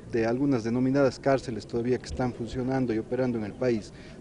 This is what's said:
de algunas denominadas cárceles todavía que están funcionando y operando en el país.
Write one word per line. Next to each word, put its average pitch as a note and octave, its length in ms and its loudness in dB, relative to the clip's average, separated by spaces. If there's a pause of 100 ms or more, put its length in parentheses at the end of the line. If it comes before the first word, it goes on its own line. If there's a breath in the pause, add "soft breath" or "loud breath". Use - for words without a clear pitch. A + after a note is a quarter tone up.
(120)
de A2+ 140 2
algunas B2+ 380 2
denominadas C3 540 2
cárceles B2+ 480 0
todavía A#2 320 0
que - 80 -14
están B2+ 260 -2
funcionando B2 600 -2
y G#2+ 60 0
operando B2 400 0
en G#2+ 60 -4
el G2 100 -6
país. A#2+ 380 0 (280 loud breath)